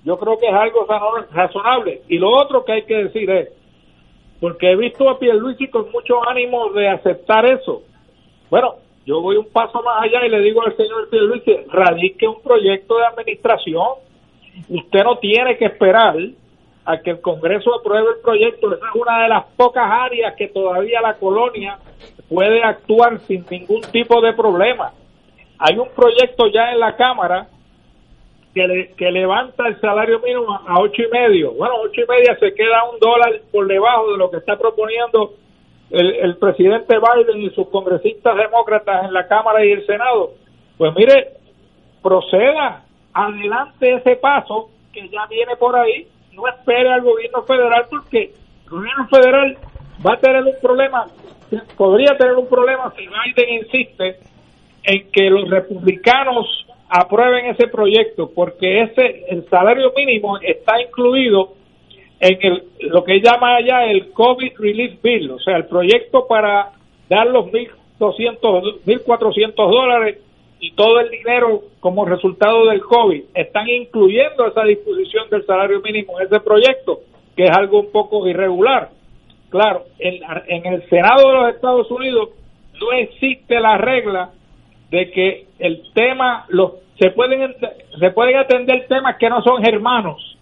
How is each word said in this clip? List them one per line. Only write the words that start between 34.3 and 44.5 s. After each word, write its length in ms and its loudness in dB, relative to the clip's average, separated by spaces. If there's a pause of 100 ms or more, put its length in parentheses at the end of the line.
que 60 -8
está 200 -6
proponiendo 760 -2 (580)
el, 240 0
el 220 -4
presidente 600 2
Biden 460 2
y 80 -6
sus 180 -6
congresistas 640 -2
demócratas 720 -2
en 80 -8
la 140 -2
Cámara 360 2
y 80 4
el 140 -2
Senado. 460 -2 (460)
Pues 180 0
mire, 380 4 (680)
proceda, 840 0 (280)
adelante 840 -4
ese 200 2
paso 540 -2 (240)